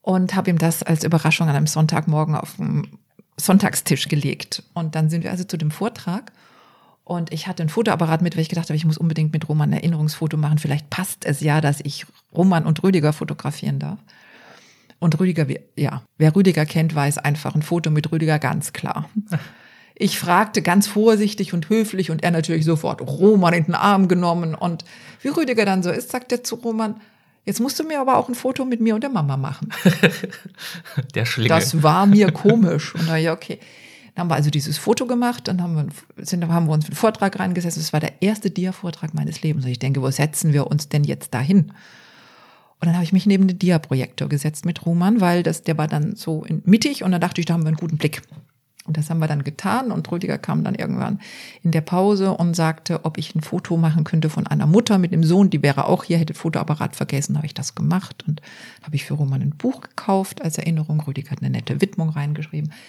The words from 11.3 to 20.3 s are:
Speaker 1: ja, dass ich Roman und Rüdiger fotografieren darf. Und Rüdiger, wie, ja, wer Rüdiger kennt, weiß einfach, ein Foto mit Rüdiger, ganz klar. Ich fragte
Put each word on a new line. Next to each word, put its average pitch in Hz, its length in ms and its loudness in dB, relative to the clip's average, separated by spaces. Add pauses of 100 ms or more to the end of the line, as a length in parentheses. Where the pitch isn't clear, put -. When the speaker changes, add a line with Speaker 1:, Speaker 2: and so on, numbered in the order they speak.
Speaker 1:
ja, 151 200 2
dass 143 200 0
ich - 260 -10 (280)
Roman 170 300 4
und 156 180 0
Rüdiger 165 300 4
fotografieren 147 680 -4
darf. 147 200 -6 (1000)
Und 156 200 2
Rüdiger, 170 300 2
wie, - 100 -6 (180)
ja, 139 260 -2 (140)
wer 156 200 4
Rüdiger 185 280 4
kennt, 160 300 0
weiß 147 240 0
einfach, 147 380 -2
ein 151 60 0
Foto 165 280 0
mit 151 220 0
Rüdiger, 160 260 2
ganz - 340 -2
klar. - 380 -6 (840)
Ich - 220 0
fragte 196 440 2